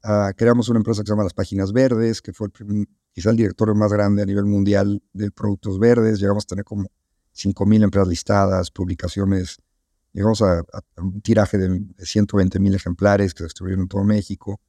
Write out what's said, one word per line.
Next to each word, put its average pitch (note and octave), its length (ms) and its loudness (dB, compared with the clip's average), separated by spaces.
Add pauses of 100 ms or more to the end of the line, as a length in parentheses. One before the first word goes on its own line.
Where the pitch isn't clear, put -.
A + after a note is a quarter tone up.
a, G#2 320 0
creamos A#2 360 2
una A#2 80 2
empresa G#2+ 240 -2
que G2+ 60 -8
se G#2+ 40 -2
llama G#2+ 120 0
Las F2+ 100 -4
Páginas G2 380 -4
Verdes, A#2 500 0
que G2+ 100 -14
fue G#2 140 -8
el G2+ 60 -10
prim-, G#2 340 -4 (260)
quizá F2+ 180 -2
el A#2 60 4
directorio G#2+ 380 0
más G#2+ 180 2
grande G2+ 300 2
a G2 40 0
nivel G2+ 200 0
mundial G2+ 560 2 (100)
de G2+ 180 -6
productos G2+ 480 -6
verdes. A2 420 4
Llegamos G2+ 240 0
a - 20 -14
tener G2 180 -8
como G2+ 240 -8 (500)
cinco G2+ 280 -2
mil G#2+ 160 6
empresas G2 260 2
listadas, F#2+ 640 0
publicaciones, F#2 880 -4 (540)
llegamos G#2+ 300 0
a, F#2 160 2
a E2+ 240 -12 (140)
un F#2 240 -8
tiraje G#2+ 360 0
de F#2+ 300 -2 (120)
ciento G2+ 380 -2
veinte F#2+ 220 2
mil G2 160 2
ejemplares G2 580 0
que - 60 -20
se E2+ 60 -10
distribuyeron F#2 380 -6
en F2+ 60 -4
todo G2 160 -4
México. G2+ 640 -2